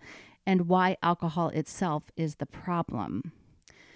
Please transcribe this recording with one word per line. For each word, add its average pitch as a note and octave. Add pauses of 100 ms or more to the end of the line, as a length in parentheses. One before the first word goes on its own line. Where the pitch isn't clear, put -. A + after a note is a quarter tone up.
(440)
and F3+
why F#3
alcohol E3+
itself D#3
is D#3+
the -
problem. E3 (640)